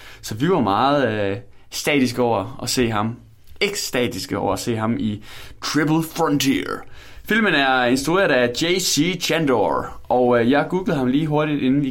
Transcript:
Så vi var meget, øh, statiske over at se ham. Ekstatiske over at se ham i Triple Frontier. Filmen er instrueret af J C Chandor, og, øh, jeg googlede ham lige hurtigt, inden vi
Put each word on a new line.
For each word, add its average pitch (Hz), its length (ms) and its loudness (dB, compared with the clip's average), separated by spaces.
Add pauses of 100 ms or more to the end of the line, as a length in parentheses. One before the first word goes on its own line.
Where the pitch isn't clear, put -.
(220)
Så - 140 -10
vi 135 140 0
var 185 120 4
meget, 110 720 2
øh, 101 60 -4 (340)
statiske 127 500 0
over 113 420 -2
at 120 60 -6
se 120 200 0
ham. 110 260 -2 (460)
Ekstatiske 123 760 -4
over 98 160 -2
at 101 60 -4
se 117 160 -4
ham 110 240 -2
i 104 240 -4 (400)
Triple 156 400 0 (120)
Frontier. 139 540 0 (600)
Filmen 208 240 2
er 131 320 4
instrueret 156 460 2
af 123 200 4 (100)
J 156 40 0 (140)
C 175 420 0
Chandor, 117 760 0 (100)
og, 123 320 4
øh, 117 100 4
jeg 139 180 4
googlede 175 280 0
ham 131 100 0
lige 147 200 2
hurtigt, 151 360 0
inden 135 180 2
vi 139 100 0